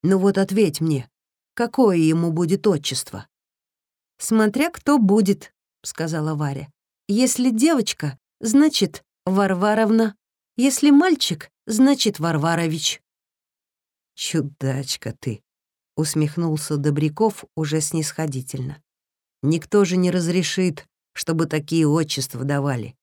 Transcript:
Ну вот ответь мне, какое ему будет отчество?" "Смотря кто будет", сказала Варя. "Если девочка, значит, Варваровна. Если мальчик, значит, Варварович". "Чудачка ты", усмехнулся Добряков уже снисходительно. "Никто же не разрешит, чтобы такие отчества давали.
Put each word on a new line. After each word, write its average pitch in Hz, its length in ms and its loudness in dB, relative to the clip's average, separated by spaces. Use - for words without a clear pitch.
Ну 190 160 2
вот 196 180 2
ответь 190 440 0
мне, 151 280 -2
какое 233 420 2
ему 165 340 2
будет 175 360 0
отчество?" 139 600 -4
"Смотря 220 500 2
кто 294 300 0
будет", 202 520 2
сказала 156 540 -6
Варя. 143 340 -6
"Если 247 420 0
девочка, 233 720 0
значит, 226 640 2
Варваровна. 208 880 2
Если 277 340 2
мальчик, 294 580 2
значит, 247 540 2
Варварович". 160 840 -2
"Чудачка 135 1040 -6
ты", 107 220 -12
усмехнулся 156 800 -2
Добряков 151 680 -2
уже 156 260 -2
снисходительно. 143 1000 -6
"Никто 165 440 2
же 180 120 -2
не 180 140 2
разрешит, 175 760 -2
чтобы 165 320 -2
такие 156 420 0
отчества 147 560 -2
давали. 139 600 -4